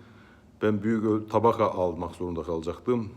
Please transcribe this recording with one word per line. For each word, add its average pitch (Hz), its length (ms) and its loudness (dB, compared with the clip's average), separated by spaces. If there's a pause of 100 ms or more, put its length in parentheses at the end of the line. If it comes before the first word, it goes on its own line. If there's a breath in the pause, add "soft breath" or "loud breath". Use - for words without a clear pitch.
(600 loud breath)
Ben 107 220 2
büyük 110 220 0
ö-, 107 220 0
tabaka 110 380 4
almak 87 500 -2
zorunda 87 280 -6
kalacaktım. 87 720 -2